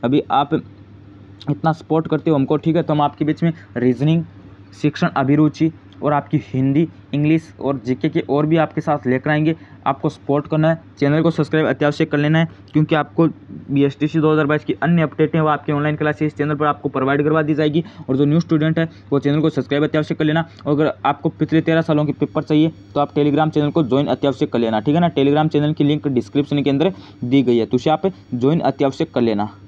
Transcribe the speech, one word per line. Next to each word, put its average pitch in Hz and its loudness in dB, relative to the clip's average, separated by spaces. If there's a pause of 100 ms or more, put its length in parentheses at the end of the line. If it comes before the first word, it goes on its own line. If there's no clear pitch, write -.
अभी 127 2
आप 143 0 (960)
इतना 156 0
सपोर्ट 160 -2
करते 156 -2
हो 156 2
हमको, 139 0
ठीक 160 0
है, 170 0
तो 156 -2
हम 147 0
आपके 143 -2
बीच 151 -2
में 165 2 (240)
रीजनिंग, 131 2 (580)
शिक्षण 147 0
अभिरुचि 147 2 (300)
और 147 0
आपकी 143 -2 (140)
हिंदी, 139 0 (260)
इंग्लिश 151 0
और 135 -4
जीके 127 -2
के 165 -2
और 147 0
भी 160 2
आपके 156 -2
साथ 147 -2
लेकर 127 0
आएंगे। 156 0 (320)
आपको 139 -2
सपोर्ट 143 -2
करना 156 2
है, 160 -2 (180)
चैनल 143 2
को 170 2
सब्सक्राइब 156 0
अत्यावश्यक 147 0
कर 147 0
लेना 151 2
है, 165 2 (240)
क्योंकि 156 2
आपको 156 0 (420)
बीएसटीसी 139 0
दो 156 4
हज़ार 151 2
बाईस 151 0
की 139 -4
अन्य 165 2
अपडेटें 156 0
वो 156 2
आपके 147 -2
ऑनलाइन 147 -2
क्लासेस 151 -2
चैनल 147 -2
पर 151 -2
आपको 147 -2
प्रोवाइड 139 0
करवा 156 2
दी 151 0
जाएगी। 151 0 (240)
और 131 0
जो 143 2
न्यू 147 2
स्टूडेंट 160 0
है 165 0 (240)
वो 143 2
चैनल 143 0
को 156 2
सब्सक्राइब 143 -2
अत्यावश्यक 151 -2
कर 156 0
लेना। 160 0 (180)
और 143 0
अगर 147 0 (120)
आपको - 0
पिछले 156 0
तेरह 160 0
सालों 151 0
के 139 -4
पेपर 151 -4
चाहिए 156 2 (220)
तो 147 0
आप 143 -2
Telegram 147 2
चैनल 147 0
को 165 0
ज्वाइन 135 0
अत्यावश्यक 139 -2
कर 123 0
लेना, 113 0
ठीक 143 0
है 170 2
ना। 175 2
Telegram 143 0
चैनल 147 0
की 156 0
लिंक 147 0
डिस्क्रिप्शन 143 -2
के 139 0
अंदर 151 2 (320)
दी 131 2
गई 120 2
है, 110 0
तो 127 -2
उसे 123 0
आप 156 0 (280)
ज्वाइन 139 2
अत्यावश्यक 139 -2
कर 127 0
लेना 107 0 (180)